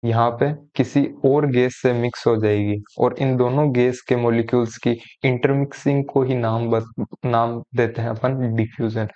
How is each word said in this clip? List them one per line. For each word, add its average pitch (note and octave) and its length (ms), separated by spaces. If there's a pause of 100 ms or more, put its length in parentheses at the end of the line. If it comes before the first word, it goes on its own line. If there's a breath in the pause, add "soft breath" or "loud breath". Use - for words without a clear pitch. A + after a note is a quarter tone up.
यहाँ A#2 260 (100)
पे C#3+ 140 (220)
किसी C3+ 300 (200)
और C#3+ 220
गैस B2 340
से B2+ 120
mix A#2+ 340
हो A#2 140
जाएगी G#2 400 (180)
और B2 200
इन C3 180
दोनों C3 360
गैस B2 280
के - 140
molecules A#2 640
की A#2+ 200 (260 loud breath)
intermixing C#3 840
को C3+ 180
ही B2+ 120
नाम A#2 360
बत-, A2+ 340 (200)
नाम A#2 360 (140)
देते A2+ 260
हैं A#2 80
अपन B2 460
diffusion। A2+ 600